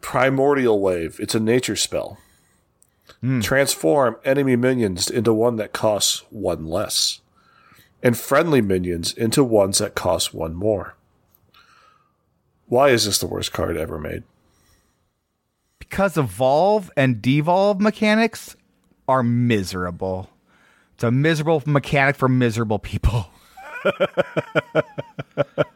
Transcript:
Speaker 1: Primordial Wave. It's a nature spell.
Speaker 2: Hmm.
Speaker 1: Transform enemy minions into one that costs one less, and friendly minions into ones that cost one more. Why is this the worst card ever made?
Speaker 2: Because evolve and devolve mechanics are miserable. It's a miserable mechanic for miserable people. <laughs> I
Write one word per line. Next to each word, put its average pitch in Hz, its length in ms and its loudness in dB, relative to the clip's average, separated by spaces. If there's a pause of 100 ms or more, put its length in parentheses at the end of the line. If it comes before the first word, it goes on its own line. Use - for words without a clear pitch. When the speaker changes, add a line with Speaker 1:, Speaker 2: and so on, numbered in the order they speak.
Speaker 1:
Primordial 135 800 2
Wave. 87 400 -2
It's 107 140 -6
a 113 60 2
nature 110 360 0
spell. - 420 -6 (1000)
Speaker 2:
Hmm. 127 200 0
Speaker 1:
Transform 135 840 0
enemy 135 320 2
minions 120 540 0
into 117 220 0
one 117 240 2
that 104 160 -6
costs - 580 -2
one 87 360 -4
less, - 540 -4 (840)
and 120 140 2
friendly 147 440 2
minions 90 540 -2
into 113 280 0
ones 104 360 4
that 101 160 -4
cost - 400 -2
one 80 200 -6
more. 98 400 -4 (1700)
Why 131 240 4
is 113 160 4
this 98 120 -2
the 90 80 -4
worst 95 260 -6
card 85 240 -4
ever 80 220 -6
made? 82 240 -8 (1600)
Speaker 2:
Because - 380 -4
evolve 147 800 2
and 127 260 2
devolve 175 580 2
mechanics 214 760 0 (520)
are 131 140 2
miserable. 95 1080 -2 (640)
It's - 100 -6
a 117 60 2
miserable 151 540 0
mechanic 143 520 0
for 131 120 0
miserable 117 520 0
people. - 500 -2 (540)
<laughs> - 0 -
I - 1600 -4 (320)